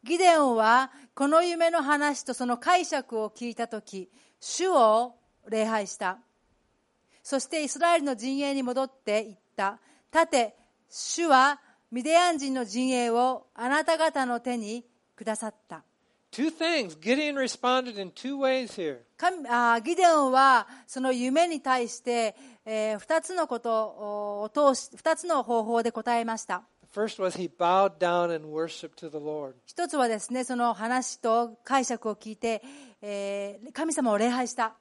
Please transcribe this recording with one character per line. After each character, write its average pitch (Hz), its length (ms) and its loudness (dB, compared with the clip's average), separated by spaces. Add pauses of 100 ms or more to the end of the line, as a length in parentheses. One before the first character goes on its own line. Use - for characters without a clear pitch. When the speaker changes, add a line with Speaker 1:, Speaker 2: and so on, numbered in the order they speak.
Speaker 1:
ギ 320 140 -2
デ 349 180 6
オ 277 140 4
ン 226 60 0
は 233 360 4 (220)
こ 277 120 -2
の 320 160 6
夢 339 280 2
の 330 120 0
話 294 400 0
と 254 120 -8
そ 247 120 -6
の 240 120 -2
解 359 260 2
釈 254 360 -4
を 214 100 -4
聞 240 180 -10
い 226 80 -10
た 233 100 -4
と 214 140 -10
き、 190 280 -14 (300)
主 - 300 -4
を 240 460 4 (340)
礼 220 160 0
拝 214 220 -2
し - 100 -14
た。 190 220 -4 (1040)
そ 269 180 -2
し - 60 -8
て 311 180 -4
イ 262 40 -4
ス - 100 -8
ラ 339 160 4
エ 330 40 4
ル 285 60 0
の 277 100 -2
陣 254 240 -4
営 277 160 -2
に 277 80 -2
戻 247 220 -2
っ 262 40 -6
て 214 340 -4
い 214 100 -14
っ 180 40 -20 (200)
た。 202 240 -4 (320)
「立 320 160 4
て、 233 280 0 (320)
主 - 380 -6
は 277 340 4 (300)
ミ 240 120 -6
デ 311 120 0
ィ 339 60 8
ア 359 100 4
ン 320 80 -2
人 269 160 -4
の 254 100 -2
陣 247 260 -2
営 240 200 0
を 247 440 0
あ 240 140 -6
な 302 160 0
た 320 140 2
方 294 280 0
の 240 140 -2
手 247 160 -4
に 226 280 -8 (320)
く 214 80 -16
だ 220 100 -2
さ 214 140 -8
っ 214 60 -12 (120)
た。」 160 160 -16 (480)
Speaker 2:
Two 311 240 -2
things. 294 460 -2
Gideon 277 340 0
responded 254 640 -2
in 190 120 -8
two 277 260 -8
ways 262 380 -2
here. 151 240 -6 (180)
Speaker 1:
神-、 339 320 -2
あ 240 300 4
ー、 - 20 -2
ギ 294 160 -2
デ 359 100 4
オ 302 220 6
ン 254 40 2
は 262 360 6 (180)
そ - 140 -10
の 262 100 0
夢 262 380 2
に 311 140 -6
対 254 260 0
し - 120 -12
て、 233 360 -2 (300)
え 214 300 -2
ー、 - 20 -10
二 320 240 -2
つ 370 120 -10
の 330 140 -2
こ 240 120 -4
と 233 120 -2 (680)
を 214 100 -6
通 285 220 6
し-、 - 200 -8
二 320 220 0
つ 349 100 -12
の 302 160 2
方 226 220 0
法 233 180 0
で 233 80 0
答 233 280 -2
え 226 80 -2
ま 226 100 -4
し - 80 -12
た。 180 200 -6 (180)
Speaker 2:
The - 180 -10
first 214 220 -4
was 180 140 -2
he 180 140 -6
bowed 190 480 2
down 175 360 2
and 156 140 -8
worshiped 160 480 -8
to 165 140 -14
the 151 60 -12
Lord. 147 380 -8 (100)
Speaker 1:
一 - 240 -6
つ 311 80 -4
は 254 100 4
で 220 120 0
す - 140 -10
ね、 254 120 -4
そ 247 100 -6
の 240 200 0
話 233 460 -4
と 233 440 0
解 254 220 0
釈 226 240 -6
を 208 40 -6
聞 214 180 -14
い 208 40 -14
て、 226 260 -4 (380)
え 202 640 -8
ー、 302 80 -18
神 320 220 -4
様 247 180 2
を 202 60 2
礼 226 100 2
拝 247 200 -2
し - 60 -12
た。 226 260 -2